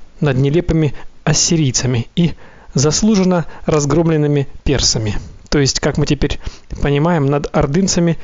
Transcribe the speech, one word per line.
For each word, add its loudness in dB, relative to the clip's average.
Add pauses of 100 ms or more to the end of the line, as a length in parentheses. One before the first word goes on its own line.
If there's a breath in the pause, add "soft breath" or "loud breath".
(200)
над 2
нелепыми 2 (300 loud breath)
ассирийцами 0
и 2 (420 loud breath)
заслуженно 2 (180 loud breath)
разгромленными 2 (160)
персами. -2 (320)
То 2
есть, 0
как -2
мы 0
теперь -2 (420 loud breath)
понимаем, 2
над -2
ордынцами 0